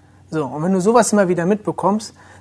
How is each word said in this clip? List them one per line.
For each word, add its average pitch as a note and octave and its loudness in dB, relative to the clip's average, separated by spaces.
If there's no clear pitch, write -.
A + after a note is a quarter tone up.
So, D#3 -4
und C#3 -8
wenn F#3 0
du F#3+ 2
sowas A3 2
immer G3+ 2
wieder F3 -2
mitbekommst, G3+ -2